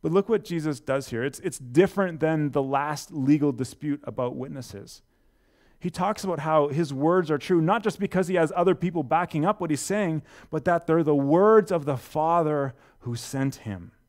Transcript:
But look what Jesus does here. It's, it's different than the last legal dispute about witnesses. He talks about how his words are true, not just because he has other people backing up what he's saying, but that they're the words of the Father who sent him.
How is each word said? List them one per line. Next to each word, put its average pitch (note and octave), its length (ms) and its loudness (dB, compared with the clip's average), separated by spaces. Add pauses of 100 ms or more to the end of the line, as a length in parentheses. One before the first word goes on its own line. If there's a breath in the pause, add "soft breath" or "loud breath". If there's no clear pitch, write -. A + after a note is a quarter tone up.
But D#3+ 100 -4
look G3 180 2
what G#3+ 160 0
Jesus D#3 340 -4
does C3+ 280 -4
here. A#2 160 -6
It's, C#3 160 -6
it's - 180 -8
different E3+ 600 2
than D#3 320 0
the C#3+ 100 0
last C#3 500 -4
legal C#3+ 400 2
dispute C#3 520 -6
about B2 320 -6
witnesses. C3 640 -14 (800)
He F3 100 -6
talks F#3+ 340 -4
about F3 160 -4
how D3+ 280 2
his D3 260 -2
words D#3+ 380 2
are D3 80 0
true, F3 200 2
not G3 240 2
just G#3+ 160 -4
because F#3+ 280 -2
he F3+ 80 -2
has D#3+ 200 2
other F3+ 200 4
people F3 260 -4
backing D#3+ 440 0
up G#3 140 0
what E3 120 -4
he's C#3+ 100 -2
saying, F#3 400 -2 (300 loud breath)
but D3+ 140 -4
that E3+ 200 2
they're E3 160 4
the D3 140 2
words F#3 560 6
of D#3+ 140 -2
the C#3 120 -2
Father D3+ 800 0 (240 soft breath)
who A#2+ 160 -8
sent C3+ 400 -4
him. F#2+ 380 -12 (160)